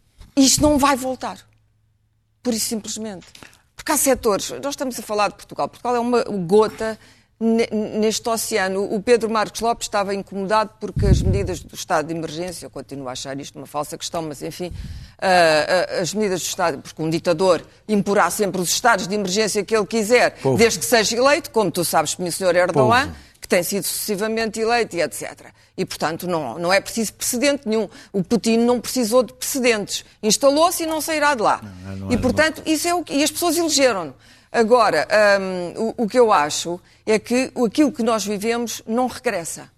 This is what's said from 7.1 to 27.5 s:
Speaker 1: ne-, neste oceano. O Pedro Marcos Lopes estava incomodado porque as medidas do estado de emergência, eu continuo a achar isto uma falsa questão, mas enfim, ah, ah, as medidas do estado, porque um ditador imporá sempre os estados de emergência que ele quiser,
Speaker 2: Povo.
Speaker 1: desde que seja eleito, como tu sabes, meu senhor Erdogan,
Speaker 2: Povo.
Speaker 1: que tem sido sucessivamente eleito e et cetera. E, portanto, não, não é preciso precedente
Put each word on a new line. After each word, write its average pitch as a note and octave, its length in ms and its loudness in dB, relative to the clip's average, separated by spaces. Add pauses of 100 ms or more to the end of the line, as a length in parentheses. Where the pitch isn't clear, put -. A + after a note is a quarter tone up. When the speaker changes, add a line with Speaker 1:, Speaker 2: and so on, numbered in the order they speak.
Speaker 1:
ne-, A3+ 280 2 (320)
neste G#3+ 300 0
oceano. G3 540 -2 (100)
O G#3 80 -2
Pedro A3+ 280 2
Marcos G#3+ 320 -4
Lopes A3+ 260 -2
estava G3+ 260 -2
incomodado G3 680 -2
porque G#3 280 -4
as - 140 6
medidas F#3+ 400 -2
do - 140 -20
estado D#3 320 -2
de E3 60 -6
emergência, E3 520 -8
eu C3 40 -20
continuo C#3 400 -12
a B2 40 -8
achar C#3 260 -10
isto D3 180 -16
uma C#3 100 -14
falsa D3 300 -6
questão, - 240 -8
mas D#3 220 -10
enfim, E3 280 -8 (460)
ah, E3+ 680 4 (100)
ah, F#3 40 0
as D#3+ 120 -4
medidas F#3 280 -2
do - 40 -6
estado, E3 340 -2
porque - 220 -14
um D#3+ 80 -2
ditador E3+ 540 2 (240)
imporá G3+ 420 2
sempre F#3+ 320 -2
os E3+ 80 -2
estados G3+ 380 2
de G3 80 -4
emergência G3+ 480 -2
que A3 120 -2
ele G#3 120 2
quiser, A3 540 2
Speaker 2:
Povo. C3+ 160 2
Speaker 1:
desde G#3+ 200 4
que D3+ 80 -6
seja A3+ 320 2
eleito, C#4 340 2
como G3+ 200 0
tu F3+ 120 -2
sabes, D#3 340 0
meu F3+ 140 -4
senhor F3 240 0
Erdogan, F#3 520 4
Speaker 2:
Povo. D#2 80 -12 (240)
Speaker 1:
que - 80 -18
tem G#3+ 160 2
sido G3 200 -4
sucessivamente A3 760 -4
eleito A3+ 360 0
e E3+ 60 0
et D3 140 -2
cetera. - 360 -14 (260)
E, F#3 80 -2
portanto, E3 420 -4
não, D#3 320 -4
não F3 120 0
é G3 80 4
preciso - 340 -4
precedente C#4 540 -2